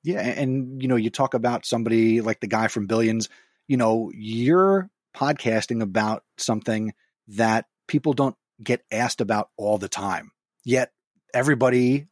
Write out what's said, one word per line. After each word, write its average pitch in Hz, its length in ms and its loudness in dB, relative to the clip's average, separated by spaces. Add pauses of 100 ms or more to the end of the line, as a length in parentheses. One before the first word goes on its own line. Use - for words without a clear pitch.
Yeah. 175 200 -4
And, 123 180 -4
and, 131 420 -4
you 131 60 -2
know, 127 80 2
you 113 140 0
talk 131 240 -2
about 120 320 -2
somebody 113 560 2
like 110 180 -4
the 113 80 -8
guy 110 220 0
from 104 180 -4
Billions, 113 400 0 (400)
you 139 80 0
know, 113 380 2
you're 165 760 2 (260)
podcasting 120 640 0
about 107 420 -2 (140)
something 110 560 -2 (340)
that 110 380 2 (220)
people 147 260 0
don't 131 220 0 (260)
get 120 300 -2
asked 117 280 -2
about 107 380 -2
all 104 200 0
the 95 120 -6
time. 98 420 -8 (320)
Yet 127 280 0 (420)
everybody, 127 800 2